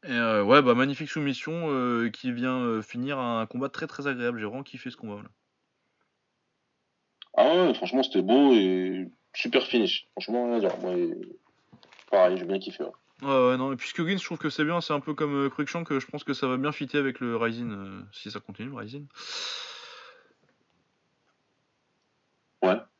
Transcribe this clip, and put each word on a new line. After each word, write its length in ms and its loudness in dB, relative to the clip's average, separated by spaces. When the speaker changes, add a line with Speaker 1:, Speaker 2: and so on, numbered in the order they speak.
Speaker 1:
Et, 60 -8
euh, 320 2
ouais, 180 8
bah, 140 6
magnifique 340 0
soumission, 600 -4
euh, 400 0
qui 220 -6
vient, 260 -2
euh, 240 -2
finir 380 -6
un 260 -2
combat 220 -6
très, 180 -8
très 220 -8
agréable. 320 -2
J'ai 60 -4
vraiment 180 -8
kiffé 260 -14
ce 60 -14
combat, 260 -12
là. 80 -20
Speaker 2:
Ah 180 6
ouais, 60 4
franchement, 300 0
c'était 180 0
beau 320 8
et 560 2
super 300 0
finish. 500 0
Franchement, 340 -4
rien 80 0
à 60 2
dire. 200 0
Moi, 120 -4
pareil, 260 6
j'ai 80 -6
bien 140 -2
kiffé, 240 -10
ouais. 80 -8
Speaker 1:
Ouais, 280 6
ouais, 80 2
non, 160 -2
et 20 -4
puis 140 -10
Scoggins, 280 -2
je 60 -6
trouve 140 -8
que 120 -4
c'est 140 0
bien, 160 0
c'est 140 -4
un 80 0
peu 120 -6
comme, 220 -2
euh, 20 2
Cruikshank, 360 -4
que 140 0
je 80 -8
pense 160 -10
que 100 -6
ça 140 -2
va 80 0
bien 160 -2
fitter 260 -4
avec 220 0
le 160 -2
Rising, 340 -2
euh, 300 -10
si 180 -14
ça 80 -10
continue, 300 -12
le 80 -12
Rising. 280 -12
Speaker 2:
Ouais. 160 4